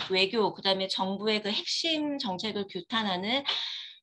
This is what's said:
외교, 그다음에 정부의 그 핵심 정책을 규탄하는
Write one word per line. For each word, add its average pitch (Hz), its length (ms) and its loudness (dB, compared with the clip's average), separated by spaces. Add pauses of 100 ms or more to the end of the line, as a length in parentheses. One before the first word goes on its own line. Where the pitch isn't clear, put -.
외교, 190 440 4
그다음에 190 340 2
정부의 196 540 0
그 202 80 -2
핵심 302 680 0
정책을 202 520 -2
규탄하는 208 760 0 (600)